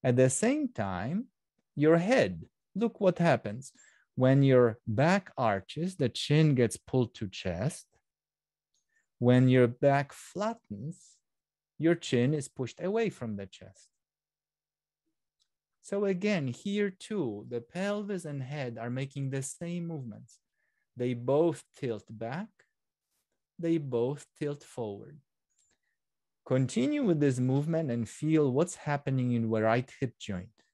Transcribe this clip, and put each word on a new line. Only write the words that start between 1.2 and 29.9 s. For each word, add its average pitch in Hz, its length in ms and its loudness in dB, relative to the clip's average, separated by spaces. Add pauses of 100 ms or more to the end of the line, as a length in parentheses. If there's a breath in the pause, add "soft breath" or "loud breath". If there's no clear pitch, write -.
your 156 220 4
head, 156 480 0 (280)
look 226 280 -2
what 185 160 4
happens. 123 560 0 (420 soft breath)
When 135 280 6
your 123 440 6
back 160 500 0
arches, 131 600 -2
the 135 100 0
chin 151 480 2
gets 120 220 2
pulled - 380 -2
to 110 120 -8
chest. 92 600 -6 (1300)
When 127 300 6
your 127 180 6
back 139 460 2
flattens, 175 1040 -10 (600)
your 165 180 2
chin 131 380 0
is 147 140 -4
pushed - 340 -10
away 202 280 -2
from 113 260 -10
the 98 120 -12
chest. - 420 -20 (1900)
So 202 240 -4
again, 190 420 0
here 202 440 -2
too, 135 580 -6
the 120 120 -4
pelvis 196 640 -6
and 143 200 -8
head 127 340 -8
are 117 120 -8
making 135 400 -6
the 135 120 -4
same 170 460 -8
movements. 127 520 -12 (560)
They 123 180 -2
both 139 500 0 (120)
tilt 113 340 -8
back. 120 380 -8 (1120)
They 165 200 0
both 131 480 -2 (100)
tilt 143 260 -6
forward. 110 540 -12 (1300)
Continue 240 580 0
with 175 180 2
this 135 180 2
movement 147 500 0
and 117 180 -4
feel 151 440 0
what's 156 240 0
happening 135 560 -2
in 113 180 0
the 110 120 0
right 117 280 2 (100)